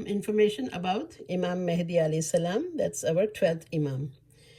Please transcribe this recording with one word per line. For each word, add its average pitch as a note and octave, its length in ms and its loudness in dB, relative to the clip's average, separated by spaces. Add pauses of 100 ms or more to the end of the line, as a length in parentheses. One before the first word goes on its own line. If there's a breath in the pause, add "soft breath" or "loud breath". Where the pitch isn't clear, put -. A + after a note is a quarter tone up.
information G#3+ 600 2 (100)
about F#3+ 300 -2 (220)
Imam F3+ 340 -2
Mehdi E3+ 300 0
alayhi D#3+ 280 4
salam, G3 540 0
that's F3+ 340 -2
our F3+ 140 4
twelfth E3+ 400 0 (140)
Imam. C#3 280 -2 (520 loud breath)